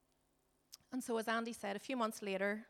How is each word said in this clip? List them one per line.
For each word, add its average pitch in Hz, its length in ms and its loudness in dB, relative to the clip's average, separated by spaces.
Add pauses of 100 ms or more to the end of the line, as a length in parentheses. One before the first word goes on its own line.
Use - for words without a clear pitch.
(920)
And 254 80 -2
so, 233 160 0
as 226 120 0
Andy 233 240 2
said, 202 240 -2
a - 20 -2
few 262 160 -4
months 226 260 0
later, 202 480 0